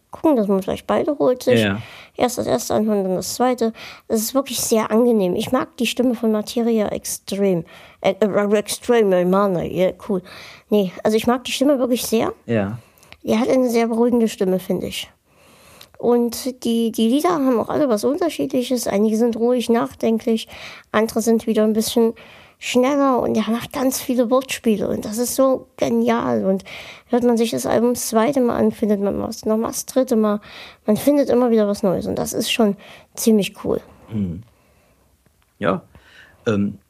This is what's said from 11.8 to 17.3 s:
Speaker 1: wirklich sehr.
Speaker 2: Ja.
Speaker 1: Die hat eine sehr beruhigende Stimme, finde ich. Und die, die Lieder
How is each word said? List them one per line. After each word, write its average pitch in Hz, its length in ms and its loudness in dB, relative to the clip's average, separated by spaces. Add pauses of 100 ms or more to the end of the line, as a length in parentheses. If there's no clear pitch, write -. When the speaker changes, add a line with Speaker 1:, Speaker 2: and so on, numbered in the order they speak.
Speaker 1:
wirklich 247 260 0
sehr. - 260 0 (140)
Speaker 2:
Ja. 110 320 -2 (460)
Speaker 1:
Die 220 140 0
hat 240 120 0
eine 254 200 2
sehr 233 180 2
beruhigende 233 420 2
Stimme, 185 300 0
finde - 280 -4
ich. - 240 -10 (840)
Und 240 680 -2
die, 226 280 0
die 226 180 2
Lieder 302 220 2